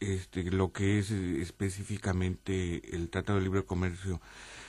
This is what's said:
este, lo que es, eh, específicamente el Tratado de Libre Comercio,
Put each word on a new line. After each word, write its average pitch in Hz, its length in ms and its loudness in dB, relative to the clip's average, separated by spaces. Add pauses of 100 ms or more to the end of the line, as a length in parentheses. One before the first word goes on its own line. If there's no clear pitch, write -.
este, 92 500 -2
lo 95 220 4
que 101 260 4
es, 95 100 0
eh, 90 320 0
específicamente 92 1500 -2
el 85 140 -2
Tratado 98 300 2
de 92 60 2
Libre 95 180 2
Comercio, 90 560 -2 (500)